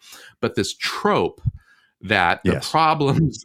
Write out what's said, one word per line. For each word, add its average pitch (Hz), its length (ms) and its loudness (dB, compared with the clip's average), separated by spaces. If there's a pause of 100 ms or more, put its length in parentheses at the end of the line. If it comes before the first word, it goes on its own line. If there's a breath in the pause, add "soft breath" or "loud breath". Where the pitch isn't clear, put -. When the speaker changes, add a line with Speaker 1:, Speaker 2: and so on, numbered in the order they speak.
(420 loud breath)
Speaker 1:
but 117 140 -4
this 101 200 -2
trope - 640 -2 (600 soft breath)
that 92 440 0
the 90 80 2
Speaker 2:
Yes. 135 180 -4
Speaker 1:
problems 156 720 0